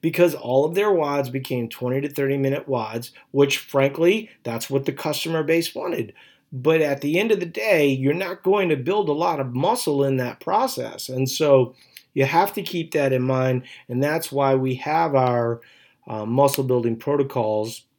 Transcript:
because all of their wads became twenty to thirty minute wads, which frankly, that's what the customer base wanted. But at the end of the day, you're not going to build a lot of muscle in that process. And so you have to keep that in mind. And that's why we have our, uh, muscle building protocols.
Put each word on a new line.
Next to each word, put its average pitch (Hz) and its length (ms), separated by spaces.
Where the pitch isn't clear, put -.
because 165 340
all 131 300
of 165 100
their 208 160
wads 143 380
became 127 400
twenty 127 320
to 143 80
thirty 139 280
minute 135 300
wads, 117 440
which 139 260
frankly, 160 720
that's 117 260
what 135 160
the - 60
customer 156 500
base 165 320
wanted. 117 400
But 156 300
at 143 200
the 147 160
end 220 140
of 196 80
the 175 80
day, 165 400
you're 135 260
not 185 300
going 190 260
to 151 60
build 175 320
a 147 60
lot 160 260
of 123 160
muscle 147 480
in 135 140
that 123 240
process. 185 680
And 131 180
so 135 460
you 135 120
have 175 280
to 208 80
keep 165 300
that 139 220
in 127 100
mind. 131 400
And 127 160
that's 156 280
why 139 240
we 131 200
have 151 400
our, 120 460
uh, 110 200
muscle 135 400
building 120 320
protocols. 120 880